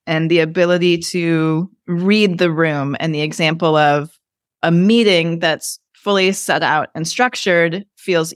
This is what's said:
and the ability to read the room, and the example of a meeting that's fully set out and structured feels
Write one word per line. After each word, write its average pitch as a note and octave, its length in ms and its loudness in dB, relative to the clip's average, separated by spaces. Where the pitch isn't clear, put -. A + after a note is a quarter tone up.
and D#3+ 240 -2
the E3+ 80 4
ability F3 580 2
to E3 760 -2
read F#3 520 0
the F3+ 120 2
room, D3 500 -2
and D#3+ 140 -2
the D3 60 -4
example D#3+ 560 0
of D3 420 0
a E3+ 80 0
meeting F3 680 2
that's D#3+ 380 -4
fully F#3+ 400 0
set D#3+ 300 -4
out D3 320 0
and D#3+ 120 -8
structured F3+ 800 0
feels E3 380 -2